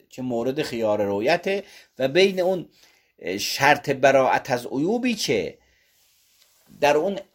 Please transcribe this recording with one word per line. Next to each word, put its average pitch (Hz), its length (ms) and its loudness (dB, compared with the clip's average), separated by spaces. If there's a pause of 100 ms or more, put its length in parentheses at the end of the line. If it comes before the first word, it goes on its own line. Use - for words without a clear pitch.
که - 120 -14
مورد 127 400 -4
خیار 107 440 -2
رویته 165 580 0 (360)
و 131 80 0
بین 185 320 2
اون 180 300 -2 (680)
شرط 143 500 2
براءت 131 640 4
از 120 140 -2
عیوبی 226 500 -2
که 95 420 -4 (1200)
در 147 160 4
اون 185 220 -2 (160)